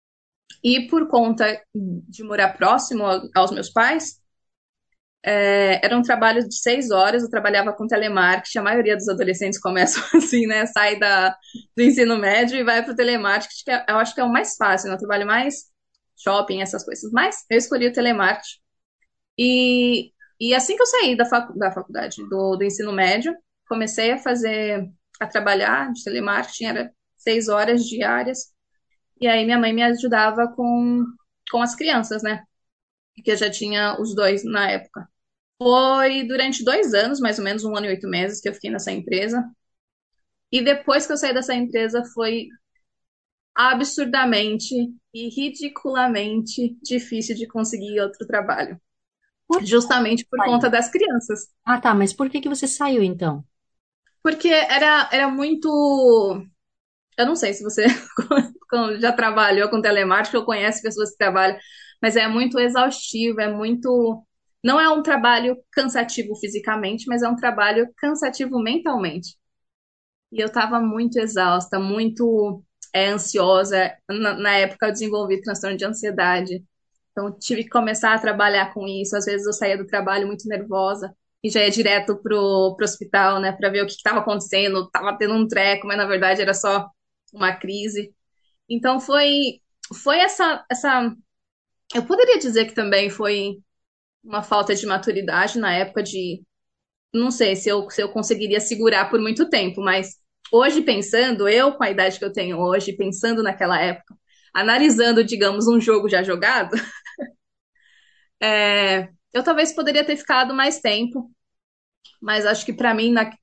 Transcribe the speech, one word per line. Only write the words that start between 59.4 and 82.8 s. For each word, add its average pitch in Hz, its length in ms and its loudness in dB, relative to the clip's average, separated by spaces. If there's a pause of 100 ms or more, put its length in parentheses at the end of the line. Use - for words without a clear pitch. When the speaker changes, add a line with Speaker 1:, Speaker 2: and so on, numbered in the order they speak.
Speaker 1:
com 220 120 0
telemarketing 208 560 2
ou 226 80 -2
conhece 214 360 -2
pessoas 214 300 -4
que - 60 -20
trabalham, 190 400 2 (440)
mas 226 140 0
é 220 120 4
muito 240 320 0
exaustivo, 240 800 0
é 208 100 -2
muito, 233 720 -2 (400)
não 269 160 4
é 320 100 6
um 311 140 2
trabalho 247 540 2 (140)
cansativo 233 640 -4
fisicamente, 214 720 -6
mas 240 160 -2
é 233 60 0
um 240 60 0
trabalho 226 640 0
cansativo 277 640 -4
mentalmente. 220 760 -4 (960)
E 226 100 -10
eu 214 100 -2
tava 233 280 0
muito 233 400 -2
exausta, 185 600 0
muito, 214 840 -2 (300)
é, 190 140 2
ansiosa. 190 840 2 (180)
Na, 208 260 -2
na 202 220 0
época 196 300 0
eu 208 40 0
desenvolvi 208 500 -2
transtorno 196 360 -6
de 196 80 -6
ansiedade. 185 800 -2 (480)
Então, 202 280 -8
tive 226 240 -4
que 226 60 -12
começar 220 440 2
a 220 60 2
trabalhar 196 540 0
com 196 140 -8
isso. 196 300 -6
Às 202 80 -4
vezes 202 220 -4
eu 208 60 -2
saía 202 240 -2
do 196 100 -8
trabalho 196 400 -2
muito 208 200 -10
nervosa 196 640 -4 (300)
e 220 60 -2
já 214 140 -10
ia 202 80 0
direto 202 500 0
pro, 196 540 0
pro 208 100 -4